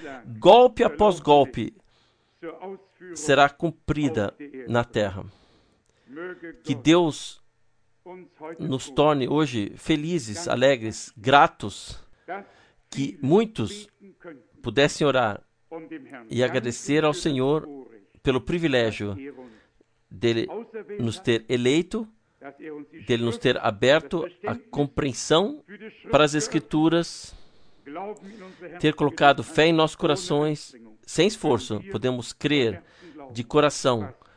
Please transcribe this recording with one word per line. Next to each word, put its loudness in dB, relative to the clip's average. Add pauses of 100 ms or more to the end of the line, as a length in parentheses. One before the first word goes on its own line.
(400)
golpe 8
após 2
golpe, 2 (1400)
será 2
cumprida -4 (340)
na 0
terra. -4 (1400)
Que -4
Deus 0 (1160)
nos -6
torne 2
hoje 0
felizes, -4
alegres, 0
gratos, 2 (880)
que -8
muitos 0 (720)
pudessem 0
orar 2 (880)
e -2
agradecer -2
ao 2
Senhor -2 (560)
pelo 2
privilégio -2 (920)
dele 0 (520)
nos -4
ter 0
eleito, 0 (960)
dele 0
nos -2
ter 2
aberto 0 (200)
a -4
compreensão -2 (460)
para 6
as 2
Escrituras, 0 (1400)
ter 2
colocado 2
fé 2
em 4
nossos 2
corações, -2 (320)
sem 2
esforço, -2 (100)
podemos -4
crer -2 (500)
de -8
coração 0 (240)